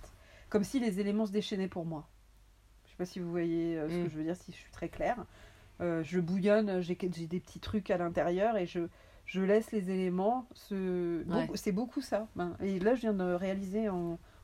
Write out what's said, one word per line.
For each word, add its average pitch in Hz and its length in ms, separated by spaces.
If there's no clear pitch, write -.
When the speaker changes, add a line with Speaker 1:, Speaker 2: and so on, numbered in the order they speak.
Speaker 1:
Comme 208 140
si 254 160
les 214 220
éléments 208 240
se 196 80
déchaînaient 196 340
pour 175 180
moi. 160 220
Je - 60
sais - 60
pas 180 80
si 180 140
vous 175 100
voyez, 170 480
euh, 156 120
ce 165 60
Speaker 2:
Mm. 175 100
Speaker 1:
que 175 60
je 156 60
veux 156 60
dire, 165 140
si - 140
je - 60
suis - 140
très - 180
claire. - 280
Euh, 165 220
je 170 160
bouillonne, 196 640
j'ai, 175 160
j'ai 165 140
des 180 140
petits - 180
trucs - 320
à 185 60
l'intérieur, 175 600
et 180 80
je, 170 220
je 185 160
laisse 208 320
les 190 180
éléments 190 640
se, 180 680
Speaker 2:
Ouais. 185 200
Speaker 1:
beaucoup, - 120
c'est 214 160
beaucoup 247 280
ça. 220 260
Ben, 175 240
et 190 180
là, 220 160
je 240 60
viens 220 120
de 190 100
réaliser 196 560
en, 170 280